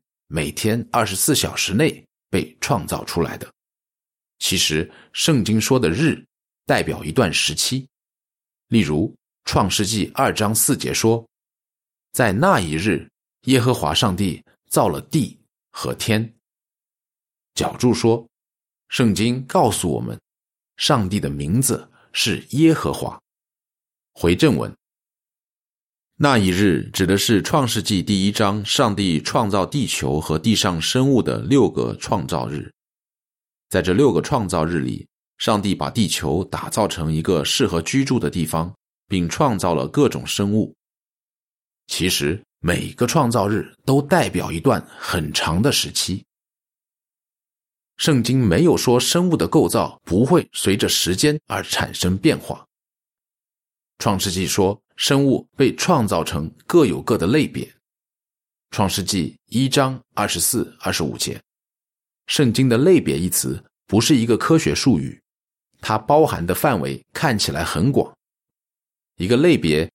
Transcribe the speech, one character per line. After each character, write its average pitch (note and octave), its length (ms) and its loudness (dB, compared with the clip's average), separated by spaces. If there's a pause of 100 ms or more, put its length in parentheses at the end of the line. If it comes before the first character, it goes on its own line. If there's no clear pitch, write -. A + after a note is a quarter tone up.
(280)
每 D2+ 240 -4
天 A2+ 400 -2
二 A#2 120 2
十 G2 120 -4
四 C#3 200 0
小 - 200 -2
时 - 180 -4
内 C3 320 0 (240)
被 - 320 -4
创 G2+ 240 -2
造 - 200 -8
出 - 160 -4
来 D2 160 -4
的。 - 140 -16 (880)
其 - 180 -2
实， D#2+ 340 0 (220)
圣 C#3+ 300 2
经 G#2 160 2
说 B2+ 200 2
的 E2+ 100 2
日 B2+ 340 0 (440)
代 A2+ 160 0
表 D#2 200 -6
一 D2+ 80 -8
段 D#2+ 220 2
时 - 220 -2
期。 C3 320 -4 (800)
例 A2+ 140 4
如， D#2 300 0 (340)
创 A#2+ 220 0
世 G#2 160 -2
纪 G2+ 300 -2
二 C3 180 0
章 G#2 220 -2
四 B2+ 240 0
节 - 160 -6
说 A2+ 340 0 (840)
，“在 A2+ 180 2
那 D3 280 2
一 D#2+ 140 -4
日， F2 360 -2 (360)
耶 C3 140 4
和 A#2+ 140 2
华 D2+ 180 -2
上 F#2 240 0
帝 F#2 280 -4 (260)
造 C3 180 2
了 D2 140 -2
地 - 340 -2 (360)
和 - 240 -6
天。” A2+ 400 -2 (1200)
脚 - 220 -4
注 A#2+ 180 2
说， A#2 280 2 (640)
圣 A2+ 260 2
经 A#2+ 320 -2
告 D3 240 2
诉 F2+ 180 -2
我 B1+ 100 -2
们， A1+ 200 -10 (560)
上 A2+ 340 0
帝 G2+ 100 0
的 C#2 120 -4
名 C#2+ 280 -2
字 - 300 -2 (240)
是 - 380 -4
耶 D#3+ 200 4
和 D#2 220 -2
华。 - 260 -8 (920)
回 F2 220 2
正 C#3+ 200 4
文， A1+ 160 -6 (1400)
那 C#3+ 220 2
一 F#2+ 120 4
日 F2+ 440 2
指 F#2+ 120 0
的 F#2+ 120 2
是 G2 260 2
创 C#3 240 0
世 A2 140 -2
纪 F#2+ 200 0
第 F#2+ 260 0
一 G#2 40 2
章 G#2 340 0
上 A2 300 2
帝 F#2 260 0
创 A#2+ 280 -2
造 F#2+ 160 0
地 C3 200 -2
球 C#2+ 340 -2
和 D#2 200 -2
地 A2 160 2
上 F2 260 0
生 B2+ 260 0
物 B2+ 140 4
的 C2 180 -2
六 G2+ 300 4
个 A#1 280 -4
创 D#2 300 -4
造 B1+ 220 -4
日。 D2 220 -10 (960)
在 F#2+ 120 2
这 F2+ 120 0
六 B2 180 4
个 D#2+ 100 2
创 A2 280 -2
造 E2 160 0
日 E2 140 -2
里， B1+ 280 -6 (300)
上 G#2+ 240 0
帝 F#2+ 140 0
把 D2 160 -6
地 G#2+ 160 0
球 D#2 380 -2
打 - 240 -10
造 G#2+ 180 0
成 D#2+ 260 -4
一 D#2 80 -2
个 D#2 240 0
适 - 220 0
合 E2+ 160 -2
居 C3+ 200 -2
住 C3+ 140 0
的 E2+ 120 -2
地 E2 160 -4
方， E2 280 -4 (340)
并 F2 220 -2
创 A#2+ 300 -2
造 F2 160 0
了 C2 120 -2
各 C#3+ 220 2
种 - 160 -8
生 G2+ 260 -2
物。 G#2+ 240 -2 (1080)
其 - 240 -2
实 D2 340 -2 (160)
每 - 340 -2
个 - 120 -2
创 B2 240 0
造 A2 180 2
日 G#2 240 -4 (140)
都 C#3 160 2
代 C#3+ 260 2
表 - 240 -4
一 E2 80 -4
段 G#2+ 240 2 (140)
很 D#2 340 -4
长 D#2+ 300 0
的 C3+ 100 2
时 - 200 -2
期。 - 340 -6 (1700)
圣 C3+ 260 2
经 C3 160 2
没 G#2+ 240 4
有 D#3+ 120 6
说 B2 240 2
生 F3+ 300 0
物 D#3+ 80 2
的 E2 100 0
构 G#2 220 4
造 F#2+ 340 -2
不 G2 220 2
会 D#3+ 280 2
随 - 220 0
着 - 140 0
时 - 260 0
间 D3+ 300 0
而 G2 180 -4
产 - 300 -4
生 F#2 240 0
变 D3+ 200 2
化。 - 280 -12 (1300)
创 G2+ 200 0
世 G2 100 -4
纪 F2+ 160 -2
说 G2 340 0 (160)
生 C#3 300 2
物 C3 300 0
被 C3 200 2
创 C#3 320 0
造 F2 160 0
成 D#2 280 -6 (160)
各 E3 180 6
有 F2+ 160 -2
各 A2+ 160 0
的 - 80 -2
类 A#2+ 220 2
别。 C2+ 200 -10 (1000)
创 G2+ 180 0
世 F#2+ 160 -2
纪 F2 320 -4 (120)
一 C3 200 0
章 C3 320 0 (140)
二 G#2 140 -2
十 - 120 -4
四、 - 400 -2
二 F#2 140 -4
十 - 80 -2
五 C#2 160 -4
节。 - 240 -8 (880)
圣 B2 260 2
经 C3+ 160 2
的 A2+ 80 2
类 D#3 240 6
别 C#2+ 160 -2
一 F2 120 -2
词 - 340 -4 (240)
不 G2+ 120 2
是 C#3 160 4
一 A2+ 100 2
个 A2+ 120 2
科 D#3+ 220 2
学 D3+ 160 0
术 G#2+ 240 2
语， C2+ 200 -8 (600)
它 A2 180 -2
包 D3 280 4
含 E2+ 200 -4
的 F2+ 80 0
范 A#2+ 260 0
围 C2+ 240 -6 (100)
看 B2+ 260 -2
起 - 120 -2
来 D2+ 120 -4
很 F2+ 280 0
广。 D3 220 0 (1040)
一 F2+ 120 -4
个 A#2+ 80 4
类 D3+ 220 4
别 D#2 380 0